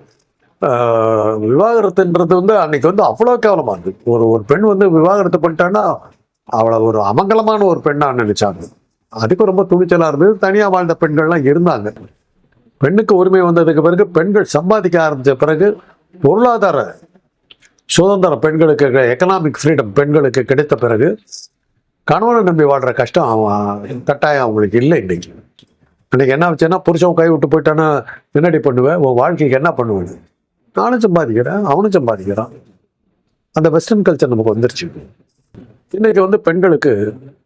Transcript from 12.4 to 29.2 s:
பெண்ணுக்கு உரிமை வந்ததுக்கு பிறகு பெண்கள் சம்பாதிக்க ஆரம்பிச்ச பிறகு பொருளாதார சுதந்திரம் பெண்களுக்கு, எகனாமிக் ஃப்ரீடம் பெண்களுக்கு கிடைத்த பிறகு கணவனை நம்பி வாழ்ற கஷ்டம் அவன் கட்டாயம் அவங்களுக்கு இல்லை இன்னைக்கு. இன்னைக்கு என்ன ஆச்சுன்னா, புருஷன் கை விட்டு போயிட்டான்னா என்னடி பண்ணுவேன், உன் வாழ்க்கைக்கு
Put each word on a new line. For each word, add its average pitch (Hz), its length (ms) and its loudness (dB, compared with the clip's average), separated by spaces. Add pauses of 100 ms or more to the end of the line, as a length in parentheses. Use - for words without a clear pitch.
பெண்ணுக்கு 196 380 2
உரிமை 185 260 4
வந்ததுக்கு 165 400 2
பிறகு 180 240 2
பெண்கள் 185 380 0
சம்பாதிக்க 175 640 0
ஆரம்பிச்ச 135 240 0
பிறகு 156 420 0 (440)
பொருளாதார 190 760 2 (920)
சுதந்திரம் 180 520 2
பெண்களுக்கு, 156 480 2
எகனாமிக் 135 800 0
ஃப்ரீடம் 139 300 0
பெண்களுக்கு 143 480 0
கிடைத்த 139 340 -2
பிறகு 123 420 0 (840)
கணவனை 220 380 0
நம்பி 170 220 0
வாழ்ற 131 300 0
கஷ்டம் 131 340 -2
அவன் 104 760 -4
கட்டாயம் 143 380 0
அவங்களுக்கு 107 360 0
இல்லை 147 200 0
இன்னைக்கு. 90 360 -8 (760)
இன்னைக்கு 131 260 2
என்ன 170 140 0
ஆச்சுன்னா, 165 280 0
புருஷன் 170 360 0
கை 165 140 2
விட்டு 156 200 0
போயிட்டான்னா 151 560 0 (280)
என்னடி 156 260 2
பண்ணுவேன், 123 360 0
உன் 127 200 0
வாழ்க்கைக்கு 135 400 0